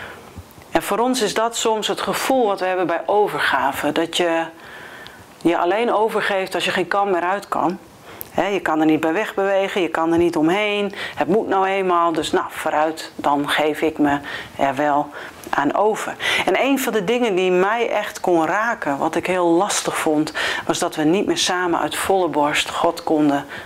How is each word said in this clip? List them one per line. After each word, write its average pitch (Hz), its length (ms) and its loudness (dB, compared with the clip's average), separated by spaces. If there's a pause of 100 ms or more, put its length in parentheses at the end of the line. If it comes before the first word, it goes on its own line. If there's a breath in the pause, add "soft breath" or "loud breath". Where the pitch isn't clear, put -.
(760 loud breath)
En 165 60 0
voor 208 160 -2
ons 254 240 0
is 180 120 -2
dat 226 220 0
soms 220 300 -2
het 190 140 -2
gevoel 247 460 0
wat 196 140 0
we 185 60 -2
hebben 185 200 0
bij 165 200 -2
overgave. 147 840 0
Dat 165 240 -2
je 165 280 2 (1000 loud breath)
je 170 160 2
alleen 196 340 2
overgeeft 196 600 0
als 175 100 -2
je 185 60 0
geen 180 180 0
kant 202 220 2
meer 170 120 2
uit 196 260 -2
kan. 180 300 0 (520 loud breath)
Hè, 170 160 0
je 196 140 0
kan 156 200 0
er 160 60 4
niet 156 140 4
bij 160 120 2
wegbewegen, 196 680 0
je 160 60 0
kan 165 240 0
er 165 60 4
niet 170 180 2
omheen. 202 580 2 (200 loud breath)
Het 143 140 -2
moet 196 200 2
nou 190 180 2
eenmaal, 180 460 2
dus 156 200 -2
nou, 175 160 2
vooruit, 156 640 -2
dan 143 340 0
geef 151 320 0
ik 156 180 0
me 143 200 4 (400 loud breath)
er 135 160 2
wel 147 360 2 (400 loud breath)
aan 143 240 0
over. 208 400 0 (320 loud breath)
En 185 140 2
een 269 180 2
van 240 140 -2
de 208 120 0
dingen 233 300 0
die 185 160 2
mij 196 400 2
echt - 300 -4
kon 165 260 2
raken, 196 520 -2
wat 156 160 -2
ik 165 120 -2
heel 180 220 2
lastig 175 500 2
vond, 156 340 0 (340 loud breath)
was 165 120 -2
dat 170 180 -2
we 156 80 -2
niet 175 220 2
meer 170 120 -2
samen 180 420 0
uit - 160 -4
volle 185 320 0
borst 147 420 0
God 170 320 -2
konden 147 440 2 (200 loud breath)